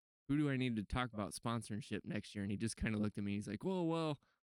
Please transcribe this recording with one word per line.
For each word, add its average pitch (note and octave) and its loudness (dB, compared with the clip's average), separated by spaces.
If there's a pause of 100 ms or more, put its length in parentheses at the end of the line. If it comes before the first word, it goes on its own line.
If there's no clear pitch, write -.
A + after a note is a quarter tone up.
(280)
who C#3 2
do D3 4
I C3+ 4
need B2+ 2
to G#2 2
talk B2 0
about G#2 -2
sponsorship A2 -2
next - -4
year?" G2+ -2
And G2+ -2
he G2+ 0
just A2+ -2
kinda A2 0
looked G#2+ 0
at G2+ -2
me. G2+ 0
He's G#2 -2
like, G#3 -4
"Well, F#3 0
well, D#3+ 0 (280)